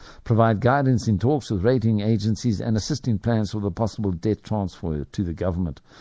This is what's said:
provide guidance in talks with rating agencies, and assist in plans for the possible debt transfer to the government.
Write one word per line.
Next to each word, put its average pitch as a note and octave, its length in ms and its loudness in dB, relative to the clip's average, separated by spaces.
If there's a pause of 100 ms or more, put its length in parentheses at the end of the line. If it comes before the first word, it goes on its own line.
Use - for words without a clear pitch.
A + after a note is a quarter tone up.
(220)
provide A2+ 380 4
guidance B2+ 480 2
in G#2 100 4
talks C3 320 0
with F#2+ 140 -2
rating A2+ 380 2
agencies, A2 580 0
and A2+ 160 -2
assist C3 320 -4
in G#2+ 100 0
plans A2 320 0
for G#2+ 100 -6
the G2+ 120 -2
possible G#2 400 -2
debt G2+ 320 -2
transfer F2 600 -4
to - 200 -6
the E2+ 100 -4
government. F2 460 -4 (200)